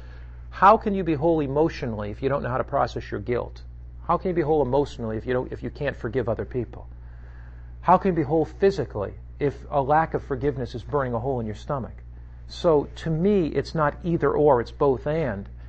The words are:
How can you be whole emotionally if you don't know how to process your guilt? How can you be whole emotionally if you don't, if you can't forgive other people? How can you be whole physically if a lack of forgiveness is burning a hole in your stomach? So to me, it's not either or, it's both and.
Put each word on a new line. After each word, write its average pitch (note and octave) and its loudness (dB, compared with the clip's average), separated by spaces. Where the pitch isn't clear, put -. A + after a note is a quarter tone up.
How G3+ 8
can A3 0
you F#3+ 0
be E3 2
whole D#3+ 2
emotionally C3+ 0
if G#2 -8
you C3+ 2
don't C3+ 0
know A#2+ -2
how B2 0
to A#2+ 0
process C3 -2
your A2 -4
guilt? A#2 -4
How F3 4
can F#3+ 0
you F3+ 0
be E3 2
whole D3+ 4
emotionally B2 0
if A2 -6
you B2+ 0
don't, B2+ -2
if A2 -10
you B2 -6
can't C3+ -4
forgive A#2 -2
other G#2+ -2
people? - -8
How F3+ 8
can F#3 4
you E3 0
be D#3+ 4
whole D3+ 2
physically C#3 0
if C#3+ 0
a C#3+ 2
lack D3+ 2
of B2 -2
forgiveness B2+ -2
is A2+ -8
burning C3 -2
a A#2 2
hole B2+ -2
in A2+ -4
your G#2+ -4
stomach? C3 -6
So D#3 4
to - -4
me, F3 4
it's - -2
not D3+ 2
either E3 2
or, D3 6
it's A2+ -4
both C#3 2
and. D3+ -2